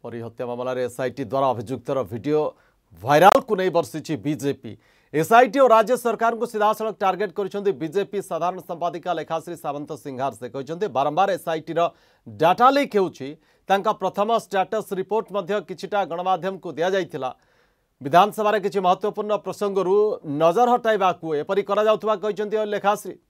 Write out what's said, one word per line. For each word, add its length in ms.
ପରି 160
ହତ୍ୟା 240
ମାମଲାରେ 400
ଏସ୍ଆଇଟି 400
ଦ୍ୱାରା 240
ଅଭିଯୁକ୍ତର 460
ଭିଡିଓ 300
ଭାଇରାଲକୁ 580
ନେଇ 160
ବର୍ଷିଛି 380
ବିଜେପି। 480
ଏସ୍ଆଇଟି 500
ଓ 40
ରାଜ୍ୟ 260
ସରକାରଙ୍କୁ 480
ସିଧାସଳଖ 420
ଟାର୍ଗେଟ 340
କରିଛନ୍ତି 340
ବିଜେପି 420
ସାଧାରଣ 340
ସମ୍ପାଦିକା 480
ଲେଖାଶ୍ରୀ 460
ସାମନ୍ତ 260
ସିଂହାର। 360
ସେ 140
କହିଛନ୍ତି, 320
ବାରମ୍ବାର 400
ଏସ୍ଆଇଟିର 440
ଡାଟା 500
ଲିକ୍ 200
ହେଉଛି। 320
ତାଙ୍କ 180
ପ୍ରଥମ 280
ଷ୍ଟାଟସ୍ 460
ରିପୋର୍ଟ 260
ମଧ୍ୟ 160
କିଛିଟା 320
ଗଣମାଧ୍ୟମକୁ 600
ଦିଆଯାଇଥିଲା। 580
ବିଧାନସଭାରେ 640
କିଛି 220
ମହତ୍ୱପୂର୍ଣ୍ଣ 480
ପ୍ରସଙ୍ଗରୁ 520
ନଜର 340
ହଟାଇବାକୁ 520
ଏପରି 260
କରାଯାଉଥିବା 460
କହିଛନ୍ତି 320
ଲେଖାଶ୍ରୀ। 400